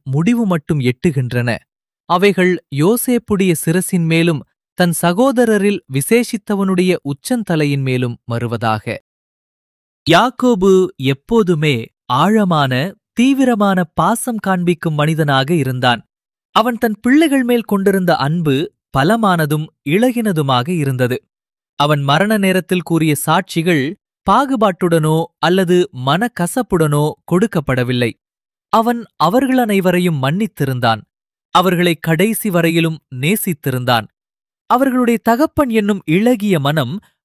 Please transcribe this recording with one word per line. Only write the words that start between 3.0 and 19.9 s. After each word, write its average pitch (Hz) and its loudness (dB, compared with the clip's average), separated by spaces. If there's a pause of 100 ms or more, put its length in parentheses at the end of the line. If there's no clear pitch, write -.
சிரசின் 175 -2
மேலும் 160 0 (300)
தன் 175 0
சகோதரரில் 208 0
விசேஷித்தவனுடைய 190 0
உச்சந்தலையின் 147 -2
மேலும் 127 -4
வருவதாக. 117 -4 (1080)
யாக்கோபு 190 2 (100)
எப்போதுமே 151 0 (140)
ஆழமான, 151 0 (180)
தீவிரமான 233 2
பாசம் 214 -2
காண்பிக்கும் 175 -2
மனிதனாக 151 0
இருந்தான். 127 -2 (440)
அவன் 226 -2
தன் 220 -2
பிள்ளைகள் 277 2
மேல் 240 0
கொண்டிருந்த 190 0
அன்பு 151 -2 (260)
பலமானதும் 160 0 (220)
இளகினதுமாக 180 0